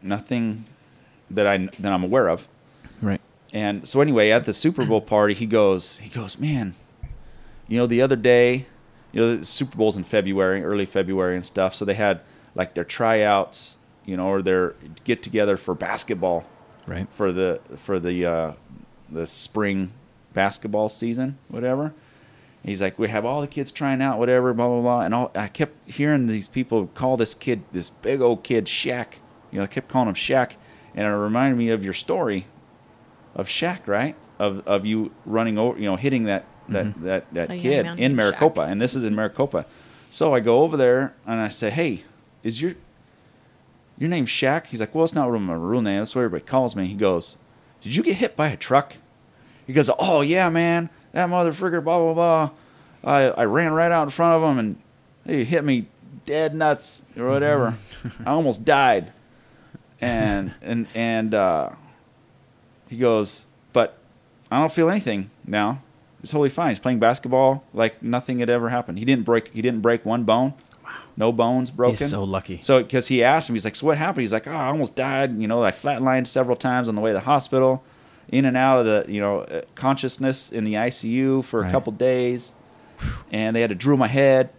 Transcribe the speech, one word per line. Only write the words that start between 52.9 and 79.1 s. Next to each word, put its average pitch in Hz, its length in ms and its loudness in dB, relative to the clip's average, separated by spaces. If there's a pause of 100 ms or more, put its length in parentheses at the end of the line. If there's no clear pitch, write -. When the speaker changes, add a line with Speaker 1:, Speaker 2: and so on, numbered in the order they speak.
Speaker 1:
I, 143 280 4
I 117 140 2
ran 156 280 2
right 165 180 2
out 165 140 4
in 143 60 -4
front 170 320 4
of 156 80 2
him 131 80 2
and 107 220 -4 (460)
he 135 180 0
hit 147 200 0
me 127 220 0 (380)
dead 151 300 -2
nuts 151 480 -2 (140)
or 120 120 -2
whatever. 139 480 2 (240)
Speaker 2:
<laughs> - 260 -10
Speaker 1:
I - 40 -2
almost 135 340 0
died." 127 480 4 (880)
And, 107 580 -2
Speaker 2:
<laughs> - 40 -20
Speaker 1:
and, 117 320 -4
and, 110 400 -2
uh, 82 360 2 (1160)
he 120 80 -12
goes, 113 500 0 (260)
"But 117 260 2 (520)
I 120 80 0
don't 156 140 2
feel 165 180 4
anything 110 400 -4 (160)
now. 104 360 -2 (400)
It's - 100 -12
totally 147 180 4
fine." 160 200 0
He's 101 80 -2
playing 127 220 0
basketball 131 640 4 (100)
like 110 280 0
nothing 123 380 -2
had 117 100 0
ever 117 200 0
happened. 120 280 -4
He 110 60 -6
didn't 123 200 2
break, 117 280 2
he 110 100 -6
didn't 120 180 0
break 117 240 2
one 117 200 -2
bone. 123 300 2 (300)
Speaker 2:
Wow. - 60 -18 (260)
Speaker 1:
No 113 160 2
bones 123 380 0
broken. 123 260 2
Speaker 2:
He's 143 140 0
so 98 140 -4
lucky. 95 380 -6
Speaker 1:
So, 131 220 4
'cause 127 240 -2
he 127 140 2
asked 147 260 4
him, 117 60 -2
he's 101 100 -4
like, 107 120 -6
"So 135 100 -2
what 151 120 2
happened?" 156 240 -2
He's 104 100 -2
like, 113 160 -2
"Oh, 147 40 -8
I 151 140 -4
almost 143 300 -2
died. 135 440 -2
You 107 80 -2
know, 117 160 2
I 98 60 4
flatlined 131 560 0
several 123 300 0
times 127 320 -2
on 110 60 -2
the 104 60 -2
way 110 100 2
to 104 40 2
the 95 60 0
hospital, 131 640 2 (460)
in 131 160 2
and 127 120 2
out 131 240 4
of 113 60 4
the, 107 260 2